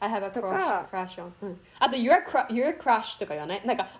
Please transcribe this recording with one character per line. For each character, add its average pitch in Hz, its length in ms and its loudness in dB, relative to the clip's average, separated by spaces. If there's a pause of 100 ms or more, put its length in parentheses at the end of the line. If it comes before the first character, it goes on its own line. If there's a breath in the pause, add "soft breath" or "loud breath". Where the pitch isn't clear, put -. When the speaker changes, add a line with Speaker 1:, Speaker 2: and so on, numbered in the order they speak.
Speaker 1:
I 208 100 0
have 202 140 -2
a 196 40 -4
crush, 196 60 -10
Speaker 2:
と 240 80 -4
か。 208 500 0
Speaker 1:
crush 185 240 -6
on. 175 140 -12 (120)
う 202 40 -8
ん。 180 140 -10 (180 soft breath)
あ 254 100 4
と、 262 80 0
your 285 300 6
cru-、 - 220 2
your 269 300 0
crush 226 400 2
と 208 80 -4
か 151 60 -8
言 151 80 -6
わ 151 60 -8
な 185 100 -4
い？ 214 100 -6
な 240 80 2
ん - 20 -8
か、 - 120 -4 (120)